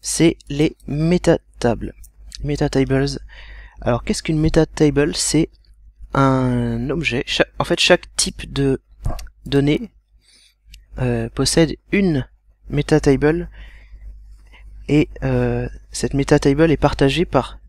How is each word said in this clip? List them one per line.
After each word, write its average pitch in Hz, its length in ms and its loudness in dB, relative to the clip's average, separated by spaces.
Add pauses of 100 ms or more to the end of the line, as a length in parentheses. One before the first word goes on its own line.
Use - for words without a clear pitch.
c'est - 360 2 (120)
les 147 280 -2 (100)
métatables. 151 1080 0 (500)
Metatables. 139 760 -2 (640)
Alors, 120 240 -2
qu'est-ce - 180 -4
qu'une 156 160 -2
metatable ? 156 800 2
C'est - 340 0 (640)
un 127 760 0
objet. 131 360 -2
Cha-, - 220 0 (100)
en 143 60 0
fait, - 160 -2
chaque - 340 2
type - 380 -6
de 139 280 0 (680)
donnée, 143 440 0 (1080)
euh, 120 300 -2
possède 143 480 0 (160)
une 175 340 0 (420)
metatable. 147 800 2 (1400)
Et, 147 200 2 (140)
euh, 123 460 -2 (240)
cette - 220 -6
metatable 143 560 2
est 139 60 2
partagée 143 480 2
par - 340 -2 (100)